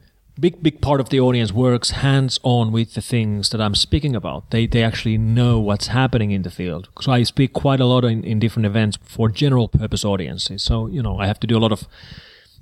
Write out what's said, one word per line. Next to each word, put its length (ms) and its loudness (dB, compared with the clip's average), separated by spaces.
big, 220 0
big 200 0
part 180 2
of 100 -2
the 100 2
audience 320 2
works 400 2
hands-on 800 0
with 220 0
the 80 -6
things 480 -2
that 100 -4
I'm 160 0
speaking 400 0
about. 360 -8
They, 160 2
they 160 2
actually 340 0
know 420 2
what's 280 -2
happening 420 0
in 140 0
the 80 -8
field. 380 -8
So 100 -2
I 120 4
speak 300 0
quite 260 0
a 60 2
lot 200 2
in, 180 0
in 140 -2
different 300 0
events 360 0
for 260 -2
general 380 0
purpose 380 0
audiences. 580 -4
So, 240 -2
you 140 -6
know, 160 -2
I 80 -2
have 140 0
to 80 -4
do 100 2
a 20 4
lot 120 2
of 160 -6